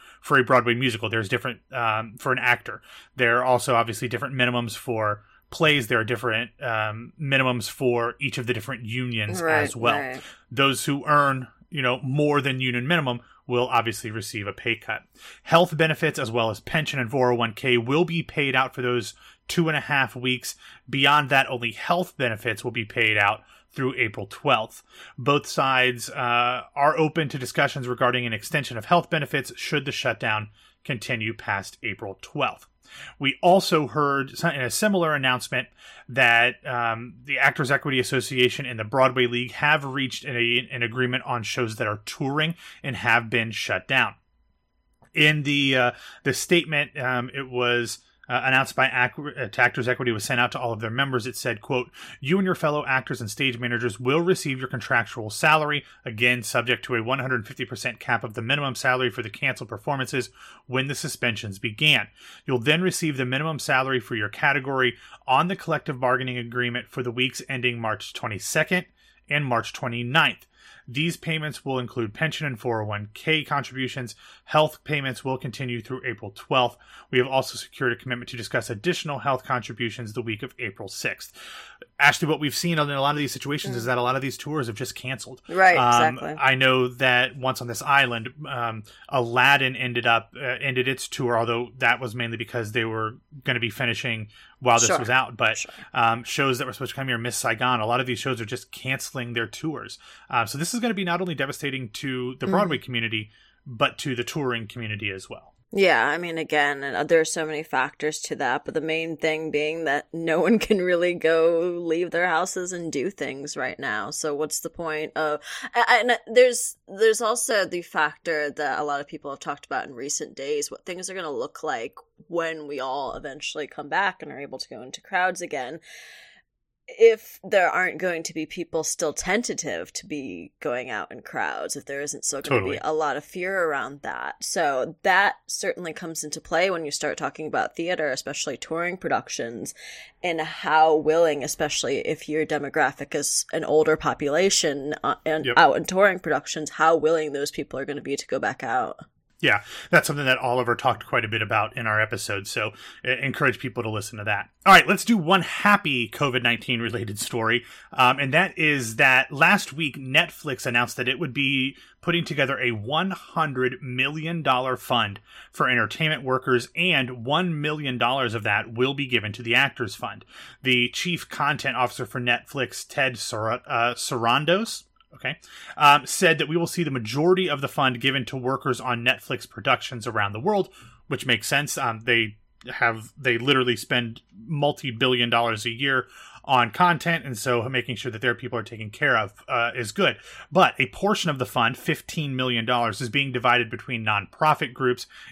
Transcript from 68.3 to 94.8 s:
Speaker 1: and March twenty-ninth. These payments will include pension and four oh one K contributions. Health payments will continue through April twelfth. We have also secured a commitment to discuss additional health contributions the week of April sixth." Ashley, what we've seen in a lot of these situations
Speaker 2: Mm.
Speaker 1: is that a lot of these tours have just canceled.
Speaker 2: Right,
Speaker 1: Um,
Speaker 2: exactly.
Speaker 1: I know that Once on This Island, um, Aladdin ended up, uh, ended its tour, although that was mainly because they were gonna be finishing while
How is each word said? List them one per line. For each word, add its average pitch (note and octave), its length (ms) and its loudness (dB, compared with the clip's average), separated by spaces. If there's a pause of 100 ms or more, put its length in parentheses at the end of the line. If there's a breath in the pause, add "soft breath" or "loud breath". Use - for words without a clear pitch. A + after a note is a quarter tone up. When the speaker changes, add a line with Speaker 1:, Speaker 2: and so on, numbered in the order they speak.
Speaker 1:
and D3 160 0
March A#2 300 0
twenty-ninth. B2 720 0 (420 loud breath)
These D3+ 280 -4
payments D#3 480 -6
will C3 140 -2
include A#2 340 -4
pension D#3 320 -4
and C3+ 140 -6
four A2+ 240 -2
oh G#2+ 40 -6
one G#2 280 -8
K D#3 300 0
contributions. C3 720 -6 (280 loud breath)
Health - 380 2
payments C#3 420 -4
will C3 140 -2
continue A#2+ 420 -8
through B2 240 -10
April A2 280 -8
twelfth. B2+ 440 2 (340 loud breath)
We C3 80 4
have B2 100 4
also C3 280 0
secured - 360 -4
a A2+ 40 -4
commitment B2 340 -8
to B2 60 -12
discuss A#2 320 -4
additional C#3+ 520 -4
health C3 240 -2
contributions A#2 680 -6
the B2 100 -6
week A2 200 -6
of C3 160 -12
April G#2+ 300 -10
sixth." - 440 -8 (640 loud breath)
Ashley, C#3+ 280 6
what D3 140 0
we've D3 140 -2
seen E3+ 260 0
in C#3+ 100 0
a C#3 100 -2
lot C#3+ 140 2
of D3 40 -2
these C#3+ 140 -2
situations C#3 420 -6
Speaker 2:
Mm. A#2+ 40 -6
Speaker 1:
is A2+ 60 -6
that B2 140 0
a B2 40 0
lot B2 140 2
of C3+ 60 -2
these C3+ 140 -6
tours D3 300 -4
have A2+ 100 -6
just B2+ 200 -8
canceled. - 520 -12
Speaker 2:
Right, F#3 280 8
Speaker 1:
Um, B2 400 6
Speaker 2:
exactly. D3+ 200 -8
Speaker 1:
I C3+ 200 4
know C3 320 6
that B2+ 480 2
Once C3 240 -2
on A#2+ 80 -8
This A2+ 140 -8
Island, B2 460 4 (200)
um, A#2 340 -4 (260 loud breath)
Aladdin B2+ 680 4
ended A#2+ 300 -4
up, A2+ 300 2
uh, B2 40 -14 (200)
ended B2+ 280 0
its C3+ 180 -4
tour, A#2+ 320 0
although A#2 400 0
that A#2+ 220 4
was A#2 140 -8
mainly A#2 220 -4
because A2 360 -6
they A#2 120 0
were A2 340 -4 (260)
gonna B2 160 0
be A2+ 100 -2
finishing A2+ 580 -4 (300 loud breath)
while A#2+ 220 6